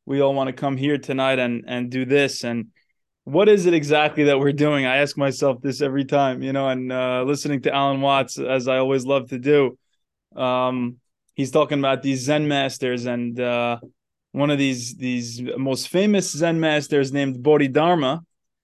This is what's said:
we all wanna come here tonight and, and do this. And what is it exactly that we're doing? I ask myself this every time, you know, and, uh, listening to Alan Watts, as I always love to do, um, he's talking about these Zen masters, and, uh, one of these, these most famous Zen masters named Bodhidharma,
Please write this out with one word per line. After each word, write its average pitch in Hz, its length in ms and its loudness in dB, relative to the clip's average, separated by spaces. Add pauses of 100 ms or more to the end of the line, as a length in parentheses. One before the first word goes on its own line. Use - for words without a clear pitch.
we 139 160 0
all 139 120 4
wanna 135 200 -2
come 139 220 -2
here 143 220 0
tonight 135 400 0
and, 120 300 -2
and 123 240 -6
do 131 120 -2
this. 135 400 0
And 117 260 -6 (560)
what 170 220 2
is 202 200 6
it 170 80 6
exactly 151 480 2
that 143 160 4
we're 143 140 2
doing? 143 340 2
I 127 100 2
ask 143 180 0
myself 135 460 0
this 135 220 -4
every 139 200 0
time, 135 380 0
you 131 100 -4
know, 139 160 -2
and, 127 240 -4
uh, 127 360 -2
listening 143 360 -2
to 139 120 0
Alan 139 260 0
Watts, 135 380 0
as 127 280 -2
I 131 100 2
always 131 280 0
love 131 240 -2
to 135 80 -6
do, 131 400 2 (580)
um, 127 600 -2 (400)
he's 131 160 -4
talking 147 260 2
about 135 240 0
these 135 200 -2
Zen 151 260 0
masters, 131 580 -2
and, 120 340 -4
uh, 120 420 -2 (500)
one 143 180 0
of 147 80 0
these, 127 380 -2
these 123 480 -6
most 131 460 -4
famous 196 420 2
Zen 165 280 0
masters 147 540 0
named 135 300 -4
Bodhidharma, 147 800 2 (400)